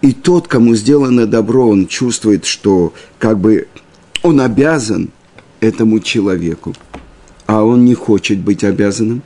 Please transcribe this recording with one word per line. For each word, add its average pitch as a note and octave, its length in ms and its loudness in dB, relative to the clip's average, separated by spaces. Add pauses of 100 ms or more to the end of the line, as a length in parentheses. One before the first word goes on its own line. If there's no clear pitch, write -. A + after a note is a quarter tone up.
И C#3 100 4
тот, F3 380 0
кому A#2 260 2
сделано B2 520 2
добро, A2+ 420 0
он G2 180 2
чувствует, G#2+ 560 -2
что F#2 500 -2 (260)
как A2 200 0
бы G#2 300 0 (520)
он D#3 200 2
обязан A#2 720 -2 (500)
этому A2 400 0
человеку, E2+ 720 -4 (720)
а G#2+ 180 0
он B2 220 4
не B2 80 4
хочет G2+ 460 -2
быть F#2+ 260 -2
обязанным. A2 600 -2